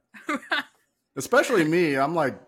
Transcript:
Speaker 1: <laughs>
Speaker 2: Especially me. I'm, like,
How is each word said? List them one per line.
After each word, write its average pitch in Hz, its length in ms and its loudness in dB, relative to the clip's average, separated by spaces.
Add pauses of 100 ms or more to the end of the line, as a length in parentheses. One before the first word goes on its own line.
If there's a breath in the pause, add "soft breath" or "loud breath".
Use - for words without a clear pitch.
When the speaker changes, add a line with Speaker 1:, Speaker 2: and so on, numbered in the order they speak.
(280)
Speaker 1:
<laughs> - 880 -10
Speaker 2:
Especially 220 480 2
me. 160 320 2
I'm, 143 180 0
like, 135 340 -2